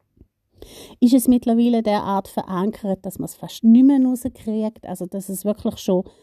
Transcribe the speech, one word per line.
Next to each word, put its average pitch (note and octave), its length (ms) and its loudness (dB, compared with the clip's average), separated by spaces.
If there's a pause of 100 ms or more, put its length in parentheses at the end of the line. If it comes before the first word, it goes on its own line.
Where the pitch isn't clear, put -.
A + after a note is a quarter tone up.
(1000)
Ist B3 160 4
es B3+ 140 2
mittlerweile A#3+ 540 2
derart G3+ 460 -2
verankert, F#3+ 800 -6
dass F#3 120 -14
man's D#3+ 160 -10
fast - 300 -12
nicht A#3 200 8
mehr C4+ 200 4
rauskriegt? A3 800 -6
Also, F#3 200 -10
dass F#3+ 220 -10
es F#3+ 160 -10
wirklich G#3+ 340 -4
schon F#3+ 260 -2 (180)